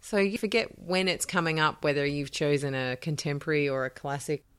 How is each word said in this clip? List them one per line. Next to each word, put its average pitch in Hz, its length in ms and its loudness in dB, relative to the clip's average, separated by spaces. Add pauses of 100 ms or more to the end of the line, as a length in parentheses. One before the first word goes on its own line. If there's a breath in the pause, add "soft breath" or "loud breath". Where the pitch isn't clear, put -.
So - 160 -2
you 196 200 2
forget - 400 -2
when 185 300 0
it's - 180 0
coming 165 340 0
up, 156 240 2
whether 143 220 2
you've 143 260 -2
chosen 143 440 2
a 127 220 -2
contemporary 147 720 0
or 135 160 0
a 131 40 -4
classic. 143 540 -4 (160)